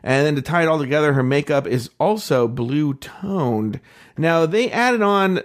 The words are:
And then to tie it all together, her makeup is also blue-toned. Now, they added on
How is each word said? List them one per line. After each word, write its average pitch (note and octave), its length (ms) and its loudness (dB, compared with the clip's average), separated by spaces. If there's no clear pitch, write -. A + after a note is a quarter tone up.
And C3+ 220 0
then D3+ 100 0
to C#3 80 -2
tie E3+ 180 0
it D#3+ 60 2
all D#3+ 100 2
together, D3 360 2
her C3+ 100 2
makeup C#3+ 420 0
is B2 240 -2
also D#3 480 0
blue-toned. C3 1300 -4
Now, E3 260 2
they G#3+ 240 0
added A#3+ 320 0
on G3 440 2